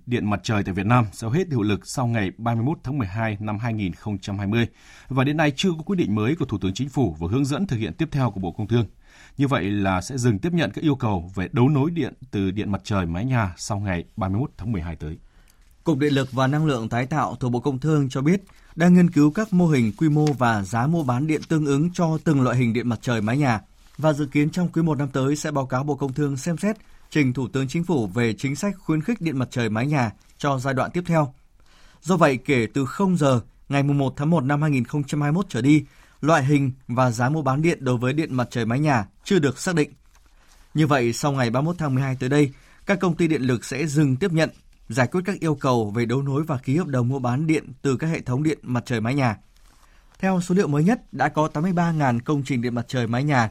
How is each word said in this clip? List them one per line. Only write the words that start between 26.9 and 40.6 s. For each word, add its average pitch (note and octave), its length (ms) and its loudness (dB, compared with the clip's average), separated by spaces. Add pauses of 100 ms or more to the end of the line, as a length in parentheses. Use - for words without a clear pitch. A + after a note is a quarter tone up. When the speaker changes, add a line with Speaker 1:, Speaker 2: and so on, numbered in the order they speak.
Speaker 2:
trình C3+ 220 2
Thủ B2 160 -4
tướng C3+ 200 -2
Chính E3+ 160 -2
phủ C#3+ 220 0
về A2+ 260 0
chính C3+ 240 -4
sách G3 220 -4
khuyến D#3 220 -2
khích A#3 200 -4
điện D#3 180 -2
mặt B2+ 120 -2
trời A#2 180 -2
mái A2 180 0
nhà C3+ 260 0 (260)
cho C#3 200 0
giai C3 160 -2
đoạn B2+ 160 -2
tiếp F3 160 -4
theo. D#3 280 0 (680)
Do - 140 2
vậy, D3+ 200 4
kể A#2 380 2
từ C3+ 120 0
không F#3 300 0
giờ C3+ 240 4 (280)
ngày C#3+ 140 0
mùng C#3+ 160 2
một C3+ 180 0
tháng D3 140 -2
một D#3+ 140 2
năm D3 180 0
hai D#3 80 2
nghìn B2+ 140 2
không D3 200 -4
trăm D3 160 -4
hai D3 120 0
mươi E3 40 2
mốt G3+ 120 -2
trở A#2 140 -4
đi, D3 220 6 (360)
loại D3 240 2
hình C#3 280 2 (160)
và B2 220 2
giá A#2+ 180 0
mua D#3 140 0
bán C3+ 200 0
điện E3 220 0
đối B2+ 120 0
với B2+ 160 -2
điện D3+ 220 -2
mặt B2 160 -2
trời A#2+ 140 -2
mái A#2+ 140 0
nhà C#3 280 2 (180)
chưa G3 140 2
được C3 200 0
xác F3+ 160 -2
định. D3+ 160 2 (840)